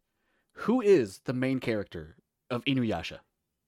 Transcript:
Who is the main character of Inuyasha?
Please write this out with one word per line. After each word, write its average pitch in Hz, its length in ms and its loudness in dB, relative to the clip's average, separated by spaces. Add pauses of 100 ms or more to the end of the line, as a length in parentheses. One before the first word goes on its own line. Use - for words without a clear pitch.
(560)
Who 247 240 0
is 170 440 4
the 139 80 -4
main 127 280 -2
character 95 560 -6 (340)
of 120 140 -4
Inuyasha? 107 560 -2 (480)